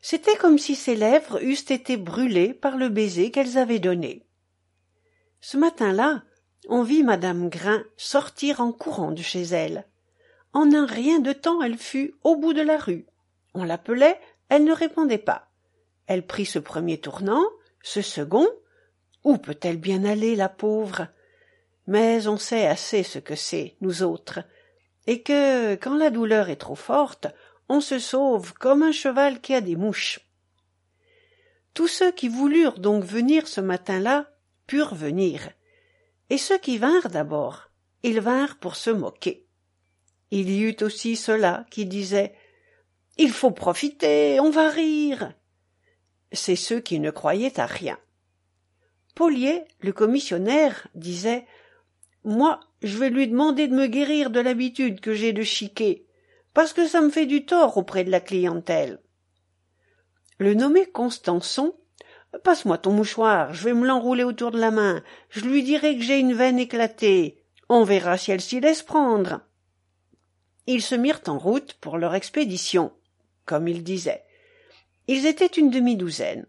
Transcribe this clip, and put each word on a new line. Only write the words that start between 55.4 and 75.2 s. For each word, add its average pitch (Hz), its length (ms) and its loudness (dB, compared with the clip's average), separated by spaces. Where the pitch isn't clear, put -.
chiquer, - 640 -4
parce 311 180 4
que 339 160 0
ça 330 140 2
me 302 80 4
fait 311 160 0
du 285 200 -2
tort 320 300 4
auprès 185 300 -2
de 185 40 -4
la 180 120 2
clientèle. » 170 800 -2
Le 196 140 4
nommé 285 320 4
Constançon : « 240 920 -4
Passe-moi 254 320 2
ton 196 160 0
mouchoir, 208 600 2
je 170 120 -8
vais 240 80 2
me 240 120 2
l'enrouler 247 380 0
autour 240 260 -4
de 226 100 -2
la 226 120 2
main, 202 320 0
je 214 120 -10
lui 262 200 2
dirai 294 360 0
que 233 60 -4
j'ai 269 140 2
une 254 160 4
veine 247 240 2
éclatée, 226 840 2
on 233 160 6
verra 185 340 2
si 202 140 -4
elle 190 100 -2
s'y 247 200 -6
laisse 311 200 4
prendre. » 214 600 0
Ils 247 140 0
se - 140 -4
mirent 269 320 0
en 147 100 -4
route 208 360 -2
pour 156 240 -10
leur 170 180 -2
expédition, 185 800 -2
comme 165 240 -2
ils 170 160 -6
disaient. 170 400 -6
Ils 269 180 0